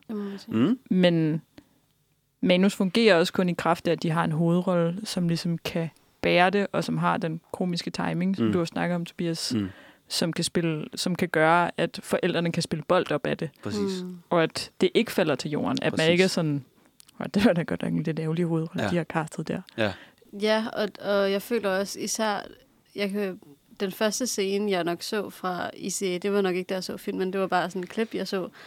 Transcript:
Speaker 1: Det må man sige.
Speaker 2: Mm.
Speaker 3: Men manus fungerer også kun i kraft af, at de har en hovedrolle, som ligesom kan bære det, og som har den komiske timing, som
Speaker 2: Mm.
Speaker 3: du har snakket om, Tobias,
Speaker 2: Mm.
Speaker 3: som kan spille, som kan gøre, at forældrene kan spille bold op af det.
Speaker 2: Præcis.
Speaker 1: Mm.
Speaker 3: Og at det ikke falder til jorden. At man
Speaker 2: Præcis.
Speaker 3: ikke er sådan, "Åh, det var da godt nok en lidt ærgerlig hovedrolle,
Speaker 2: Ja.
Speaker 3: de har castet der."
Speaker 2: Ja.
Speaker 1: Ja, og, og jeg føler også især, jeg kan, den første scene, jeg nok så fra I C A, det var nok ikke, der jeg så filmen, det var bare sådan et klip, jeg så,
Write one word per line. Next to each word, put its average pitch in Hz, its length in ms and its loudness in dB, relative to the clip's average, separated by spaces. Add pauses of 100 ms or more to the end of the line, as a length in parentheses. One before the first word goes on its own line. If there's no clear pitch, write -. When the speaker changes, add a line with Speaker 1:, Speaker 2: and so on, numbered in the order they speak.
Speaker 1:
Det 220 80 -8
må 208 80 -6
man 196 160 -8
sige. 226 160 -6
Speaker 2:
Mm. 233 240 4 (100)
Speaker 3:
Men 165 520 4 (1000)
manus 185 340 4
fungerer 202 400 4
også 165 180 4
kun 185 160 2
i 170 40 0
kraft 170 340 0
af, 170 40 4
at 156 120 -2
de 170 60 0
har 165 140 2
en 170 80 0
hovedrolle, 170 720 2
som 180 240 -2
ligesom 165 300 0
kan 165 320 -4 (320)
bære 175 280 4
det, 196 220 2
og 170 120 0
som 160 140 -2
har 170 200 2
den 165 240 -4 (100)
komiske 180 400 -4
timing, 175 460 -2
som 233 80 2
Speaker 2:
Mm. 208 60 2
Speaker 3:
du 185 60 2
har 170 80 0
snakket 170 300 -2
om, 170 100 -4
Tobias, 165 480 -4
Speaker 2:
Mm. 101 160 -2 (380)
Speaker 3:
som 165 260 -2
kan 170 100 -2
spille, 165 420 -2 (100)
som 180 200 -2
kan 180 140 0
gøre, 165 480 4
at 165 260 -2
forældrene 170 480 0
kan 165 120 -2
spille 156 240 -6
bold 175 240 2
op 147 160 0
af 147 100 0
det. 156 120 -6 (140)
Speaker 2:
Præcis. 196 400 -4
Speaker 1:
Mm. 180 140 -12 (120)
Speaker 3:
Og 170 140 4
at - 280 -4 (100)
det 185 120 6
ikke 226 180 2
falder 156 240 2
til 151 160 -6
jorden. 170 300 -2
At - 100 0
man - 60 -4
Speaker 2:
Præcis. 160 140 4
Speaker 3:
ikke 175 120 6
er 190 40 6
sådan, 151 380 0 (540)
"Åh, - 140 -6
det 202 120 4
var 196 80 6
da 170 100 0
godt - 180 -4
nok 170 120 -2
en 165 100 0
lidt 160 160 -4
ærgerlig 165 260 -2
hovedrolle, 165 380 -2
Speaker 2:
Ja. 202 60 0
Speaker 3:
de 175 80 0
har 160 60 0
castet 160 440 -6
der." 185 140 -4 (160)
Speaker 2:
Ja. 104 160 0 (480)
Speaker 1:
Ja, 220 320 2
og, 208 140 -2 (140)
og 196 300 2
jeg 196 100 -2
føler 208 280 -2
også 190 300 -4
især, 214 400 -2 (560)
jeg 202 140 -2
kan, 196 300 -4 (400)
den 190 120 -2
første 220 360 -2
scene, 202 440 0
jeg 175 120 2
nok 170 180 -2
så - 280 -4
fra 180 440 -6
I - 160 -8
C - 120 -6
A, 180 160 0
det 196 160 -2
var 202 80 4
nok 185 140 2
ikke, 185 140 -4
der 190 60 -2
jeg 185 80 -4
så - 140 -8
filmen, 190 360 -4
det 196 80 -2
var 185 60 0
bare 180 220 0
sådan 180 140 -6
et 180 60 -10
klip, 226 240 -4
jeg 190 140 -4
så, 190 220 -4 (180)